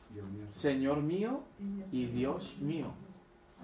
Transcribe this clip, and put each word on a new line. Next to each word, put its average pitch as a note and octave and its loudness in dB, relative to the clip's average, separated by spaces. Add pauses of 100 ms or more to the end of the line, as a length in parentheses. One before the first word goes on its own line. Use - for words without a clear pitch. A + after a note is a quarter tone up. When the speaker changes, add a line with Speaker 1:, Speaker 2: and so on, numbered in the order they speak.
(140)
Speaker 1:
Dios G2 -8
mío, G#2 -8
Speaker 2:
"Señor C#3 4
mío G3+ 2 (500)
y B2 2
Dios B2+ 0
mío". D3 0 (760)